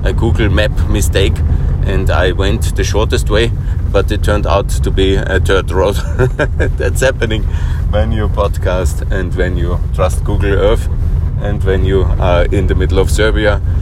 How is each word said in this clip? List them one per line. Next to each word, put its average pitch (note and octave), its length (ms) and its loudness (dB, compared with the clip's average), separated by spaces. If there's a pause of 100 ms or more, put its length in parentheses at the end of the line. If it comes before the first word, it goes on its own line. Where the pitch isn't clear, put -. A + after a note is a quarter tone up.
a - 100 0
Google - 360 2
Map G#2 220 2 (180)
mistake, G2+ 480 2 (480)
and F#2+ 240 0
I F2+ 220 2
went - 440 0
the G2 80 0
shortest G#2+ 460 0
way, A2+ 220 2 (400)
but G2 200 0
it G2 120 -2
turned G#2 240 0
out G2+ 220 0
to - 220 0
be F#2+ 240 2
a F#2 240 0
dirt F#2+ 320 0
road. F#2+ 240 0
<laughs> - 220 -4 (600)
That's - 240 -2
happening A#2 420 0 (480)
when A2 200 0
you G#2+ 180 0
podcast F#2 840 -2
and F#2 240 -2
when F2+ 220 -2
you E2+ 220 -2 (140)
trust - 300 0
Google G2 300 0
Earth G2+ 340 2 (540)
and G2+ 220 -2
when F#2+ 220 0
you F#2+ 180 2 (160)
are F2 260 2
in G2 220 0
the F#2 80 2
middle F#2 240 2
of F#2 120 2
Serbia. G#2 500 2 (200)